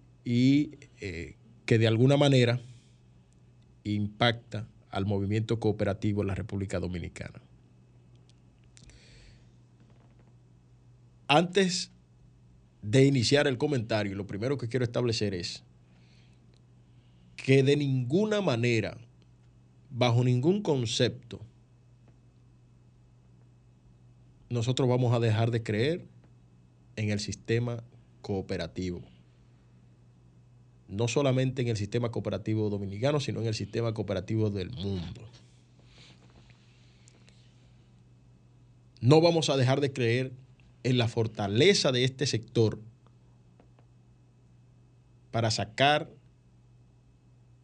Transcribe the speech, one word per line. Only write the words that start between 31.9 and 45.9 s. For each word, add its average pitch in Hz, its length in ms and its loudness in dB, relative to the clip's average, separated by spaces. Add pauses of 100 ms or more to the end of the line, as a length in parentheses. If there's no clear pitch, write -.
cooperativo 107 580 -4
dominicano, 101 500 -4
sino 107 220 -6
en 113 60 -4
el 110 80 -4
sistema 117 380 -4
cooperativo 107 560 -4
del 95 220 -6
mundo. 98 500 -8 (3750)
No 147 200 8
vamos 165 280 2
a 139 80 2
dejar 131 240 2
de 139 120 -2
creer 127 400 -2 (500)
en 127 140 0
la 113 100 2
fortaleza 117 840 2
de 123 120 0
este 135 220 -2
sector 113 540 0 (2500)
para 113 200 0
sacar 147 580 0 (1500)